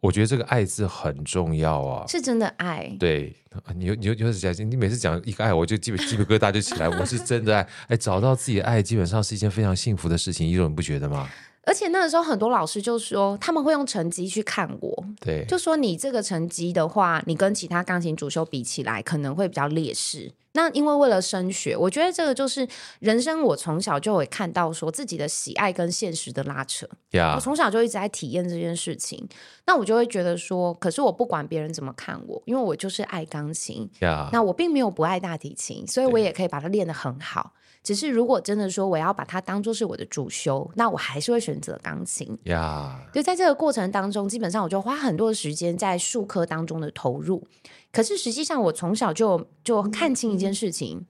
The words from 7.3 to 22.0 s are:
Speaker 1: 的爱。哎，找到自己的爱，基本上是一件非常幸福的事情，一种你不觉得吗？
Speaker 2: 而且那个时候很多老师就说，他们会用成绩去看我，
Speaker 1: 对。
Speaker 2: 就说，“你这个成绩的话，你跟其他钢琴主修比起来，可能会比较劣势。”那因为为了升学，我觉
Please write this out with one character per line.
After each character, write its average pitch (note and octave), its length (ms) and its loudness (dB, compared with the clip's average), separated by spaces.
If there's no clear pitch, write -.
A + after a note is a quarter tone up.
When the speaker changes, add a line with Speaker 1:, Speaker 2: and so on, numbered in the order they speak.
Speaker 1:
的 G#2+ 120 6
爱。 G2 120 2
哎， A#2 80 4
找 G2 240 2
到 C3 120 6
自 B2+ 200 0
己 G2+ 60 4
的 F#2 60 2
爱， A#2 160 4
基 G2+ 140 0
本 G#2 100 4
上 G2+ 160 2
是 G#2+ 140 -2
一 G#2 40 -6
件 G#2 120 2
非 G2+ 100 -2
常 G2 140 4
幸 G2+ 220 0
福 E2 120 -2
的 E2 80 4
事 F2 160 -2
情， D#2+ 160 0
一 E2+ 60 4
种 F2 160 4
你 D2+ 60 -4
不 E2 40 -2
觉 D2 200 -2
得 C#2+ 80 -2
吗？ C#2 200 -4
Speaker 2:
而 G4 100 4
且 G4+ 140 -2
那 F4 120 2
个 E4+ 80 4
时 D#4 80 2
候 E4+ 60 6
很 D#4 160 0
多 G#3+ 100 2
老 A3 160 2
师 G3+ 160 -4
就 A#3 160 0
说， G3+ 420 0
他 E4+ 120 -4
们 D#4+ 120 2
会 D4+ 100 4
用 C#4+ 120 2
成 F3 240 -2
绩 F3+ 200 -4
去 G3 120 -2
看 G3+ 300 -2
我， - 240 -6
Speaker 1:
对。 - 280 -2
Speaker 2:
就 F4+ 100 2
说 E4+ 180 2
，“你 A3+ 200 2
这 C4+ 160 -4
个 A3+ 100 0
成 E3+ 260 -2
绩 E3+ 240 -4
的 E3 160 2
话， E3+ 380 2
你 E3 80 0
跟 G3 180 4
其 F#3+ 140 -4
他 F3 160 0
钢 F3+ 180 0
琴 E3 140 0
主 D3 160 -6
修 D#3+ 140 0
比 C#3 180 -6
起 B2 220 -6
来， A2 180 -2
可 D#3+ 160 -2
能 C#3 160 -2
会 F#3 140 0
比 - 60 -8
较 C#3+ 120 2
劣 D3+ 260 0
势。” - 380 -6
那 D#4+ 160 4
因 D4 140 2
为 D4+ 100 4
为 C#4+ 140 6
了 G3 120 6
升 F#3 320 -2
学， - 240 -2
我 F3+ 140 4
觉 C#4+ 120 2